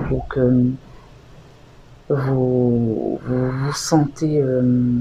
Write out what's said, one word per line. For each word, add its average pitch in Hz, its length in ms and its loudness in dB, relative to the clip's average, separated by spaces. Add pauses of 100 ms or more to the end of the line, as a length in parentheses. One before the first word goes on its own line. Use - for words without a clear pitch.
(100)
ou 131 180 -2
que 127 440 2 (1400)
vous, 127 1120 0
vous 127 260 -2
vous 135 220 -4
sentez, 151 720 0
euh, 127 200 0 (380)